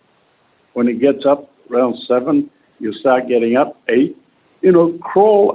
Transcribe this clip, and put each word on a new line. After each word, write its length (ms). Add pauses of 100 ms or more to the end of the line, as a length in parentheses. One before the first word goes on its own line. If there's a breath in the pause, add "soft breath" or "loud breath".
(720)
When 160
it 100
gets 260
up 240 (220)
around 260 (120)
seven, 420 (300)
you 140
start 340
getting 280
up, 200 (120)
eight, 280 (460)
you 100
know, 140 (240)
crawl 440